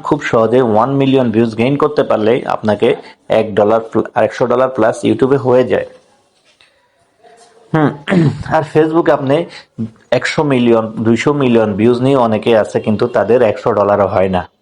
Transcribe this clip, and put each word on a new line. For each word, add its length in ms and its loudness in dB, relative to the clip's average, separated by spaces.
খুব 180 -2
সহজে 400 2
ওয়ান 340 2
মিলিয়ন 360 0
ভিউজ 260 0
গেইন 200 0
করতে 260 0
পারলেই 420 0
আপনাকে 500 0
এক 260 -2
ডলার 240 2
প্ল-, 360 -4
একশো 320 0
ডলার 220 0
প্লাস 340 0
YouTube-এ 340 0
হয়ে 260 2
যায়। 220 -4
হুম, 160 0
আর 160 -2
Facebook-এ 380 0
আপনি 340 0
একশো 320 -2
মিলিয়ন, 440 2
দুইশো 460 0
মিলিয়ন 400 2
ভিউজ 280 2
নিয়ে 160 2
অনেকে 400 2
আছে, 220 0
কিন্তু 280 -2
তাদের 340 2
একশো 320 0
ডলারও 340 2
হয় 220 0
না। 200 -4